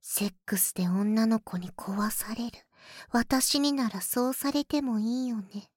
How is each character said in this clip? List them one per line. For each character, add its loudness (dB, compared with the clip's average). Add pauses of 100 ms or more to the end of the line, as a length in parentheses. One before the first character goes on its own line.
セ -2
ッ -6 (100)
ク -2
ス 0
で 0
女 2
の 4
子 -8
に -8
壊 -4
さ -6
れ -6
る。 -20 (500)
私 4
に 4
な 2
ら -6
そ 0
う -4
さ -2
れ 2
て 0
も 0
い 0
い -2
よ -2
ね。 -10